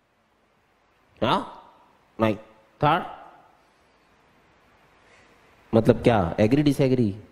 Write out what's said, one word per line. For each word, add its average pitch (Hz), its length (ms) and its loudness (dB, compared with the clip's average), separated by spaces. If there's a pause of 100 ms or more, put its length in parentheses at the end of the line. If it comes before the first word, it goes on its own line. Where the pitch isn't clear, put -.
(1200)
हाँ? 151 160 0 (800)
नहीं। 110 180 0 (440)
थर्ड? 156 240 0 (2750)
मतलब 110 300 2
क्या? 101 380 0
एग्री, 120 220 2
डिसएग्री? 131 520 0 (180)